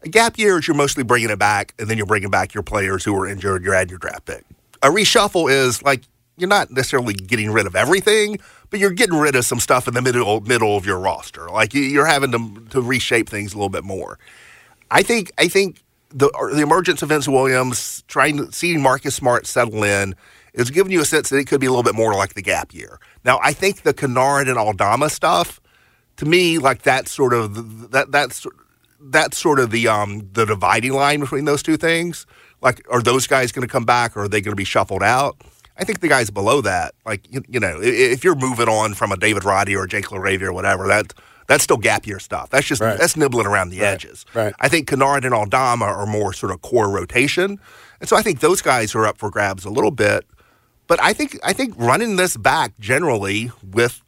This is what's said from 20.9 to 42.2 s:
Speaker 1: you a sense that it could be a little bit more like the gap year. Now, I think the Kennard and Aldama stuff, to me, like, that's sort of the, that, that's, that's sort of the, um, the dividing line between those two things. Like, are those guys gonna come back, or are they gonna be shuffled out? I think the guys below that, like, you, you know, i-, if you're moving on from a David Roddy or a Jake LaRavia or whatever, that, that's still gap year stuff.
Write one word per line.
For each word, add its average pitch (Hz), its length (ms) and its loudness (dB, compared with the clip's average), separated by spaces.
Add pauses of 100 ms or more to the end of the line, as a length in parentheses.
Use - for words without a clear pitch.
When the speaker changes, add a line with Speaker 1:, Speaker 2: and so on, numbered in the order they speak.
Speaker 1:
you 175 100 2
a 143 40 0
sense 151 240 0
that 135 80 2
it 143 80 0
could 139 160 0
be 131 60 0
a - 20 2
little 123 140 2
bit 110 120 2
more 110 180 2
like 98 220 0
the 101 60 -12
gap 92 320 -4
year. 62 260 -18 (240)
Now, 127 180 4
I 143 120 2
think 190 280 -2
the 151 120 2
Kennard 135 540 2
and 127 100 0
Aldama 110 520 2
stuff, 170 500 0 (580)
to 147 80 -6
me, 165 340 4
like, 131 240 2
that's 131 280 2
sort 127 220 2
of 107 220 -2
the, 113 340 -14
that, 135 220 0
that's, 143 340 -2 (540)
that's 143 380 0
sort 143 220 2
of 120 120 2
the, 117 160 0
um, 104 460 -2
the 113 120 2
dividing 107 480 0
line 143 280 2
between 143 240 -4
those 147 180 0
two 156 140 0
things. 165 480 -2 (360)
Like, - 280 -2
are 120 120 0
those 120 260 0
guys 131 260 0
gonna 123 140 -8
come 123 180 -4
back, 120 320 0
or 104 60 -6
are 101 40 -4
they 107 140 -2
gonna 104 140 -6
be 98 100 -6
shuffled 98 380 -2
out? 127 340 2 (400)
I 160 60 -6
think 208 160 -6
the 175 80 -2
guys 127 220 2
below 101 320 0
that, 92 340 -4 (100)
like, 107 240 -8
you, 135 200 -10
you 120 100 -4
know, 87 220 -4
i-, - 20 -6
if 120 400 2
you're 175 120 4
moving 127 340 0
on 107 240 2
from 104 180 -2
a 95 60 -2
David 104 260 0
Roddy 98 320 2
or 95 80 0
a 92 60 -6
Jake 101 160 -4
LaRavia 95 380 -4
or 95 100 -4
whatever, 95 340 -2
that, 107 260 0 (340)
that's 143 180 4
still 160 100 4
gap 107 320 0
year 98 100 -10
stuff. 80 320 -10